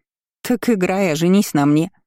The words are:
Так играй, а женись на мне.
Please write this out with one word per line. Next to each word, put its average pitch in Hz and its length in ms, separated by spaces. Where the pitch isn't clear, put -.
Так - 280
играй, 190 420
а 147 40
женись 180 380
на 143 120
мне. 151 260